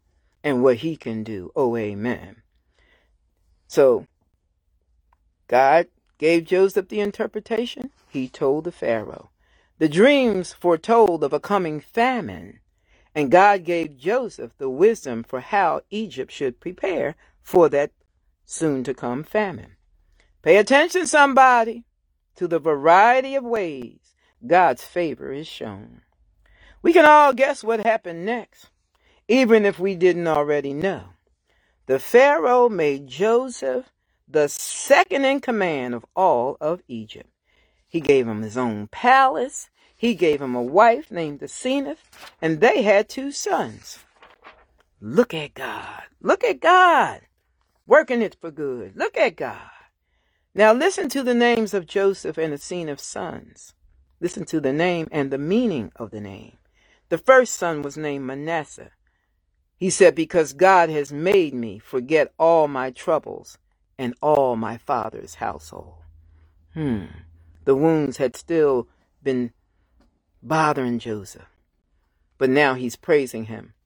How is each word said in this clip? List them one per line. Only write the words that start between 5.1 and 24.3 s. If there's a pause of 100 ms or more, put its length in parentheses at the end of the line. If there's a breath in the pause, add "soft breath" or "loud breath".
God (280)
gave
Joseph
the
interpretation. (180)
He
told
the
Pharaoh. (460)
The
dreams
foretold
of
a
coming
famine, (540)
and
God
gave
Joseph
the
wisdom
for
how
Egypt
should
prepare (280)
for
that (560)
soon-to-come
famine. (640)
Pay
attention,
somebody, (520)
to
the
variety
of
ways (320)